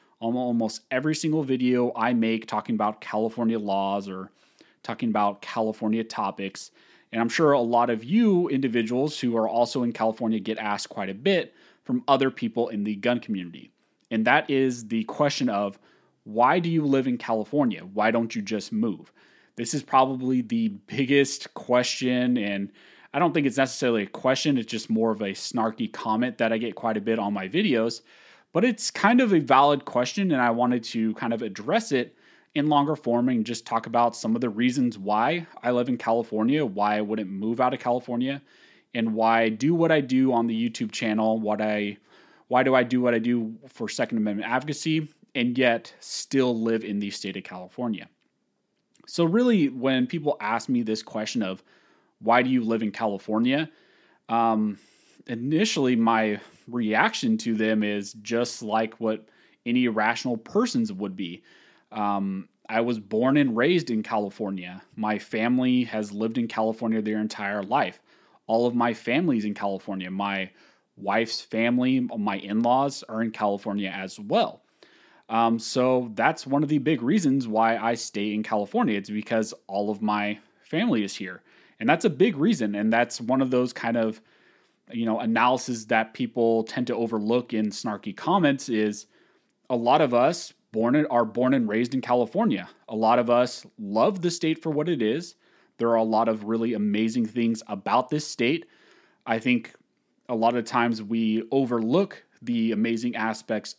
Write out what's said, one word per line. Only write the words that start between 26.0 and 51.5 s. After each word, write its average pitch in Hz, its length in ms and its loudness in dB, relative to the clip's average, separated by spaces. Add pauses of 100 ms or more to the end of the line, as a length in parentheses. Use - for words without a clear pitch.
that 113 140 2
I 113 60 0
get 113 160 -6
quite 113 220 -4
a 101 60 -4
bit 113 160 0
on 104 160 -2
my 95 140 -6
videos. 120 520 0 (520)
But 180 120 2
it's - 260 -2
kind 240 300 4
of 226 120 4
a 160 80 6
valid 139 440 6
question, 160 480 -2
and 131 80 2
I 120 100 4
wanted 120 340 0
to 110 300 -2
kind 117 200 -4
of 113 80 -6
address 123 500 -4
it 123 240 -2 (380)
in 151 140 2
longer 147 280 4
form 120 320 0
and 117 160 0
just 117 220 -8
talk 113 200 -4
about 120 300 2
some 113 180 -2
of 117 60 0
the 123 80 0
reasons 120 500 0
why 117 480 0 (160)
I 123 100 0
live 123 180 0
in 120 80 -2
California, 117 680 0
why 104 320 0
I 107 60 -2
wouldn't 104 260 -4
move 110 320 -4
out 127 140 2
of 120 60 -8
California, 123 600 -2 (540)
and 113 200 0
why 113 280 4
I 113 80 4
do 131 240 0
what 165 180 4
I 156 80 4
do 131 320 2
on 120 140 2
the 113 240 -2
YouTube 113 200 -6
channel, 110 480 0
what 107 220 -2
I, 104 380 -2 (500)
why 127 140 4
do 131 120 4
I 127 80 8
do 123 200 0
what 120 100 4
I 117 60 2
do 113 380 0 (120)
for 110 220 -8
Second 117 280 -4
Amendment 104 320 -2
advocacy, 151 580 -2 (260)
and 123 220 0
yet 117 440 2
still 127 580 -2
live 113 240 0
in 101 160 -6
the 101 120 -4
state 98 260 -10
of 92 80 -10
California. 92 640 -8 (960)
So - 180 0
really, 202 440 4
when 127 380 0
people 151 340 -2
ask 113 300 -2
me 123 120 2
this 107 200 -2
question 110 400 -6
of, 95 200 -4 (580)